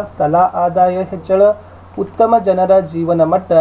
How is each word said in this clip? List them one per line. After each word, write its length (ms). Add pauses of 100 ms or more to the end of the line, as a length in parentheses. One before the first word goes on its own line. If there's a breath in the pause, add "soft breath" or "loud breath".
ತಲಾ 380
ಆದಾಯ 640
ಹೆಚ್ಚಳ, 380 (580 loud breath)
ಉತ್ತಮ 360 (100)
ಜನರ 340
ಜೀವನ 440
ಮಟ್ಟ, 380